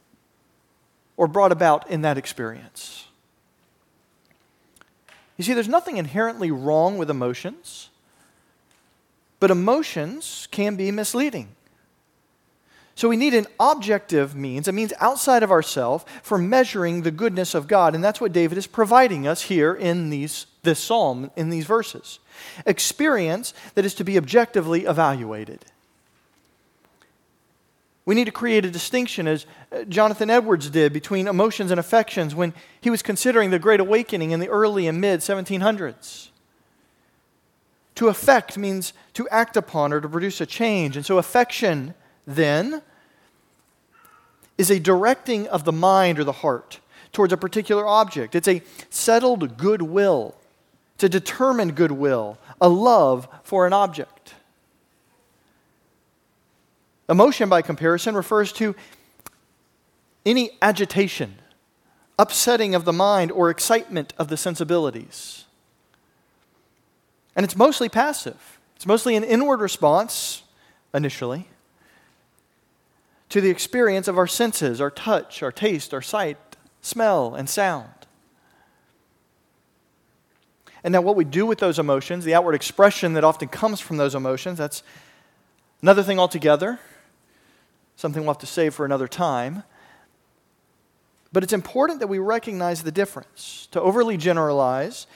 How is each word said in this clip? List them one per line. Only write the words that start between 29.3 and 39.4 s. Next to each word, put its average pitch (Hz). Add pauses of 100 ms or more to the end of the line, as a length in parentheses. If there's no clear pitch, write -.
uh, 254
Jonathan 214
Edwards 214
did, 151
between 190
emotions 202
and 175
affections 170
when 170 (280)
he 240
was 226
considering 220
the 180
Great 202
Awakening 190
in 165
the 185
early 208
and 165
mid 185
seventeen 190
hundreds. 190 (1700)
To 233
affect -
means 190 (200)
to -
act 226